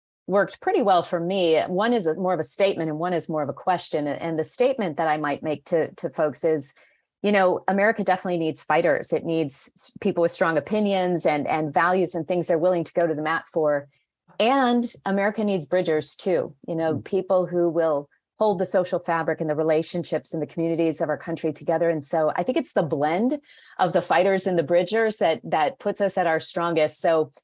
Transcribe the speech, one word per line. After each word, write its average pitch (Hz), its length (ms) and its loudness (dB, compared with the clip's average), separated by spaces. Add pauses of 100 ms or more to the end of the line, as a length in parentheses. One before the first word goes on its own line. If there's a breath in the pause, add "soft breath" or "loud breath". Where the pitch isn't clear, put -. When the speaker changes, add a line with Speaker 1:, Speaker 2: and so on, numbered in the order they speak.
(280)
Speaker 1:
worked 190 340 0
pretty 381 200 2
well 190 200 4
for 170 180 -2
me. 170 480 2
One 202 260 0
is 196 140 0
a, 156 80 0
more 185 180 0
of 156 60 -2
a 160 40 -2
statement 180 460 0
and 151 80 -4
one 180 160 -2
is 160 160 -4
more 156 140 -2
of 135 60 -4
a 131 40 -8
question. 165 540 -2
And 160 320 -4
the 160 40 -2
statement 214 540 -2
that 160 100 0
I 156 100 0
might 147 260 -4
make 151 220 -4
to, 160 300 0
to 156 140 -8
folks 151 340 -2
is, 160 300 0 (480 soft breath)
you 208 100 2
know, 190 360 2
America 202 360 2
definitely 180 360 0
needs 156 240 -4
fighters. 160 500 2
It 151 100 -2
needs 160 520 -2
s-, - 260 -10
people 175 200 0
with 170 100 2
strong 165 260 0
opinions 185 680 0
and, 147 220 2
and 156 260 -2
values 180 420 2
and 165 120 -4
things 180 200 -2
they're 170 100 2
willing 175 260 2
to - 100 -10
go 170 140 0
to 160 80 -2
the 147 60 -6
mat 156 320 -2
for. 147 340 0 (520)
And 240 460 2 (200)
America 202 380 0
needs 190 220 -2
bridgers 160 500 0
too, - 400 -2 (120)
you 175 80 -4
know, 160 200 0
Speaker 2:
Mm. - 100 -8
Speaker 1:
people 185 400 0
who 175 240 0
will 156 400 0 (280)
hold 208 220 2
the 190 60 0
social 180 340 0
fabric 165 400 -2
and 160 100 -2
the 151 60 0
relationships 156 800 -2
and 160 80 -4
the 143 60 -4
communities 165 520 0
of 165 80 0
our 151 100 -2
country 160 360 -6
together. 165 360 0
And 156 140 -2
so 156 320 0
I 180 80 -2
think 254 140 0
it's 294 160 -4
the 190 100 2
blend 160 560 0 (400 loud breath)
of 180 140 2
the 170 80 4
fighters 185 440 2
and 185 140 2
the 160 40 2
bridgers 202 540 2
that, 165 280 2
that 156 340 0
puts 202 220 -2
us 190 160 0
at 175 100 2
our 160 140 2
strongest. 165 580 0
So, 160 320 2 (120)